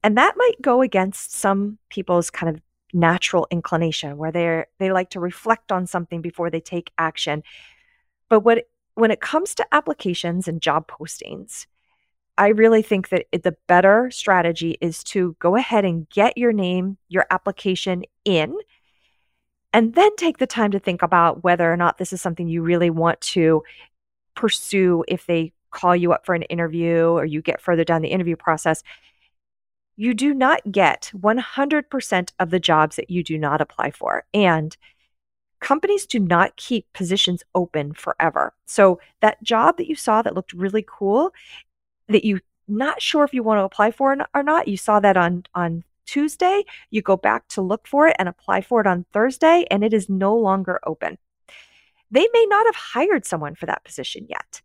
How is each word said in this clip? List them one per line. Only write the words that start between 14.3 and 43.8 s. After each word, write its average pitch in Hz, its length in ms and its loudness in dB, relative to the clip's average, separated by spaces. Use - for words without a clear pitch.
is 165 240 -6
to 180 340 -4
go 180 160 0
ahead 226 300 0
and 165 240 -4
get 220 300 0
your 240 140 2
name, 185 440 -2
your 180 220 0
application 185 760 -4
in, 196 320 0
and 226 200 2
then 415 220 4
take 339 220 -2
the 262 80 0
time 214 240 -2
to 196 80 -2
think 175 240 -4
about 170 420 2
whether 175 260 4
or 170 60 0
not 175 220 0
this 185 120 -6
is 185 120 -10
something 170 260 -4
you 165 140 -2
really 175 260 2
want 165 320 0
to 160 420 2
pursue 185 760 0
if - 180 -6
they 165 260 -2
call 180 240 2
you 175 200 2
up - 100 -4
for 185 100 -2
an 170 100 -2
interview 170 600 0
or 165 220 2
you 156 160 -4
get - 180 -4
further 165 240 0
down 165 160 0
the - 80 -4
interview 175 260 -2
process. 160 480 -2
You 226 180 -2
do 269 180 0
not 269 400 0
get - 400 2
one 208 240 0
hundred 285 540 -2
percent 190 480 -4
of 180 100 -2
the 180 100 0
jobs 156 380 2
that - 140 -10
you 175 120 -2
do 160 140 -6
not 151 240 -2
apply - 300 -4
for. - 420 -6
And 165 420 2
companies 381 460 -2
do 240 120 -4
not 180 380 0
keep - 380 -8
positions 180 480 -2
open 156 380 -4
forever. - 640 -2
So 185 360 4
that 214 220 2
job 233 340 2
that 339 100 -6
you 311 100 -6
saw 220 260 0
that - 120 -4
looked 185 200 -10
really 196 340 -4
cool, 233 460 -2
that 208 160 4
you 196 160 0
not 254 320 -4
sure 294 220 0
if 285 100 2
you 254 100 -2
want 214 160 2
to 190 60 2
apply 208 260 0